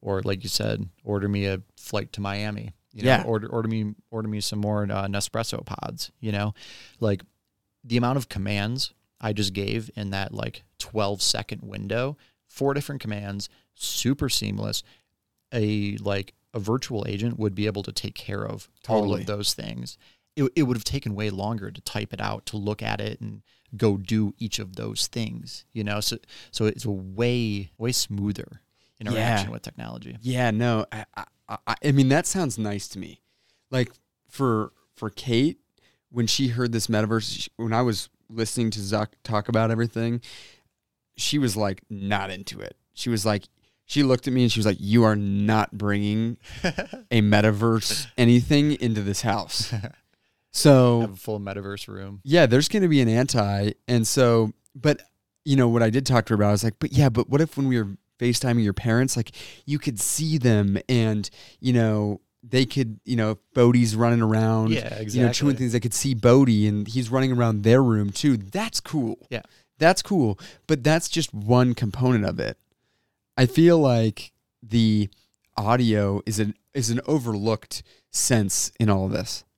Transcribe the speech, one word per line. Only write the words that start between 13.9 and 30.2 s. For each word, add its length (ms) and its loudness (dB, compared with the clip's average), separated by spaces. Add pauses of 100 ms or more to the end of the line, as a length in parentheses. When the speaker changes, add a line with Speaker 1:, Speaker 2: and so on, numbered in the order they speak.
Speaker 1:
seamless, 520 -4 (680)
a, 460 -2
like, 360 -6 (180)
a 60 -8
virtual 480 -4
agent 320 -6
would 160 -2
be 120 -4
able 180 -4
to 80 -12
take 220 -8
care 300 -10
of 240 -12 (200)
all 140 2
Speaker 2:
Totally. 180 -2
Speaker 1:
of 60 -8
those 280 -4
things. 420 -12 (380)
It, 220 0
it 80 2
would 120 0
have 80 -8
taken 300 -6
way 160 -4
longer 400 -6
to 120 -18
type 300 -6
it 80 -10
out, 260 -6
to 100 -10
look 260 -6
at 180 -4
it, 200 -10
and 220 -14 (340)
go 200 2
do 420 -2
each 200 -8
of 180 -12
those 300 -6
things, 680 -10
you 120 -6
know? 160 -4
So, 180 -4 (320)
so 160 -4
it's 180 -2
a 60 -4
way, 880 -4
way 140 -4
smoother 720 -4 (360)
interaction 500 -2
Speaker 2:
Yeah. 40 -8
Speaker 1:
with 100 -12
technology. 600 -14